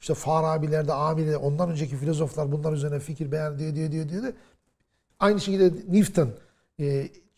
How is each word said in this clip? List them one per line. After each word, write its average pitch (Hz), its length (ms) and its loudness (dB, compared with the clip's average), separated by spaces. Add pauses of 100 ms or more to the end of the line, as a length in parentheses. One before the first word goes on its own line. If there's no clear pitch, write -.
işte - 140 -2
Farabi'lerde, 156 800 0
Amili'de, 156 440 0
ondan 151 340 0
önceki 147 260 -2
filozoflar 147 560 -2
bunlar 151 200 -2
üzerine 147 280 -2
fikir 143 320 -8
beyan 151 260 -4
diyor, 156 160 -4
diyor, 156 180 -4
diyor, 156 160 -4
diyor. 214 240 -6 (880)
Aynı 202 200 4
şekilde 190 320 4 (160)
Newton, 175 400 4 (520)
e, 143 280 -2 (300)